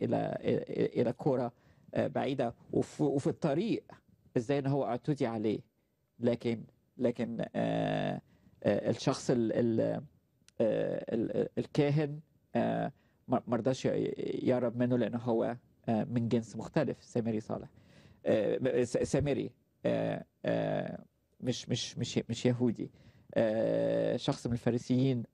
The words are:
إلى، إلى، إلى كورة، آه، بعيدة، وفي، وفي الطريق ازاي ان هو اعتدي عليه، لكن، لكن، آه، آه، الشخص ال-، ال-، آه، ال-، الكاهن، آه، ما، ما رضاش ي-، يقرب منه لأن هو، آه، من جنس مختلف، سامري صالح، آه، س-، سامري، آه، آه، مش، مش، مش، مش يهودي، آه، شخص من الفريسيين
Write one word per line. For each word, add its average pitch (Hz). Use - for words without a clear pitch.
إلى، 113
إلى، -
إلى 117
كورة، 127
آه، 117
بعيدة، 123
وفي، -
وفي 139
الطريق 156
ازاي 135
ان 135
هو 135
اعتدي 127
عليه، 110
لكن، 117
لكن، 117
آه، 52
آه، 104
الشخص -
ال-، 117
ال-، 113
آه، 107
ال-، 107
الكاهن، 147
آه، 113
ما، 123
ما 120
رضاش 131
ي-، 117
يقرب 120
منه 123
لأن 113
هو، 117
آه، 107
من 117
جنس 113
مختلف، 127
سامري 110
صالح، 107
آه، 113
س-، 120
سامري، 123
آه، 110
آه، 52
مش، -
مش، -
مش، 117
مش 117
يهودي، 123
آه، 113
شخص -
من 120
الفريسيين 123